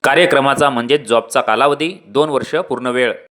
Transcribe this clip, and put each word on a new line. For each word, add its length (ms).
कार्यक्रमाचा 640
म्हणजे 280
जॉबचा 440
कालावधी 560
दोन 220
वर्ष 260
पूर्ण 320
वेळ. 260